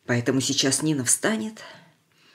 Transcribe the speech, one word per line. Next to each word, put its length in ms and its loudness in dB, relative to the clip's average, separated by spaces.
Поэтому 360 2
сейчас 400 2
Нина 240 0
встанет, 560 -2